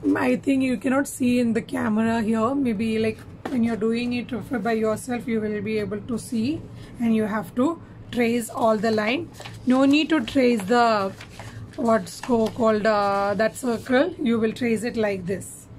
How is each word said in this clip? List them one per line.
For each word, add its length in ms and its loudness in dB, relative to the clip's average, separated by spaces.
I 180 2
think 280 0
you 140 0
cannot 300 0
see 320 0
in 140 2
the 80 0
camera 640 0
here, 320 0
maybe 420 0
like 220 -2
when 140 0
you're 120 2
doing 380 -2
it 180 -4
by 80 0
yourself 560 -2
you 120 0
will 220 -4
be 160 -2
able 240 -4
to 160 -6
see, 420 -2
and 160 2
you 100 2
have 280 -4
to 260 0
trace 380 0
all 280 2
the 120 2
line. 400 0
No 180 6
need 240 4
to 160 2
trace 380 2
the 500 4
what's 440 0
co-, 280 2
called, 400 2
uh, 500 2
that 180 2
circle, 640 0
you 200 2
will 140 0
trace 280 0
it 160 -4
like 300 -2
this. 400 -8